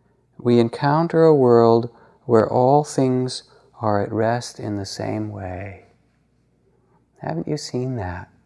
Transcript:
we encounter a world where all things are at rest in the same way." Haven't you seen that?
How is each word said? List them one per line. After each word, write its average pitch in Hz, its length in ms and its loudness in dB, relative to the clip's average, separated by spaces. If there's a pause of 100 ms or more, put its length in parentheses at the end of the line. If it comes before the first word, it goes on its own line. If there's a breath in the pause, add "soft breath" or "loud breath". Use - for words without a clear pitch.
(380)
we 120 220 4
encounter 156 640 0
a 160 100 6
world 117 560 6 (360 soft breath)
where 113 220 4
all 131 360 2
things 127 580 -2 (380 soft breath)
are 104 200 0
at 110 120 -6
rest 113 480 -4
in 107 160 -8
the 98 100 -8
same 107 460 -8
way." 95 480 -12 (1400)
Haven't 160 300 -10
you 151 80 -4
seen 131 400 -8
that? 90 320 -10 (180)